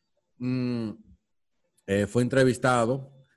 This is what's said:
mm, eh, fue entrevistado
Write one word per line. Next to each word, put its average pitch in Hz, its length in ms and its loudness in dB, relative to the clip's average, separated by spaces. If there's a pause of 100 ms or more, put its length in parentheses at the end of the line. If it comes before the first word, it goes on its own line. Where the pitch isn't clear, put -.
(380)
mm, 123 520 -4 (960)
eh, 98 200 2
fue 120 160 0
entrevistado 127 880 0 (260)